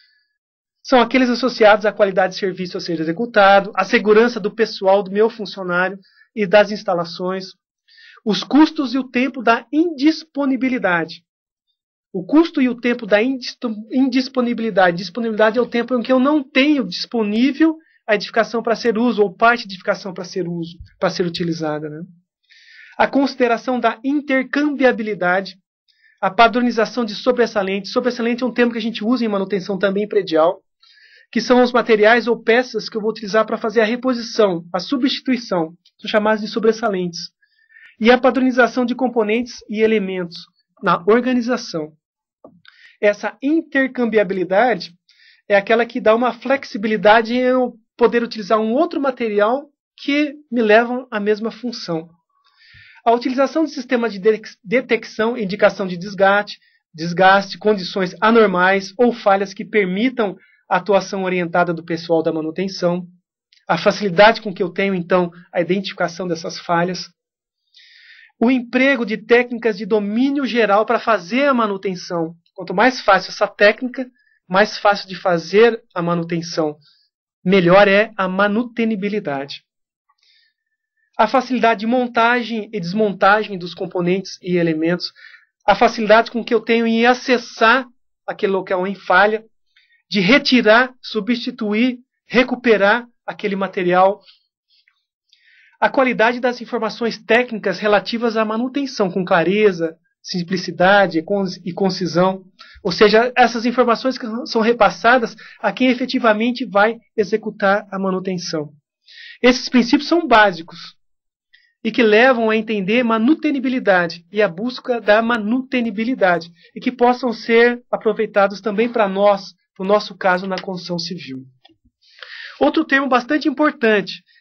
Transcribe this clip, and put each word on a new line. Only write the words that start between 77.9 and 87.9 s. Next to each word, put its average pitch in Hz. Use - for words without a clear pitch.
a 190
manutenibilidade. 202
A 220
facilidade 226
de 226
montagem 233
e 208
desmontagem 202
dos 175
componentes 180
e 180
elementos, 165
a 202
facilidade 226
com 226
que -
eu 226
tenho 233
em 226
acessar 247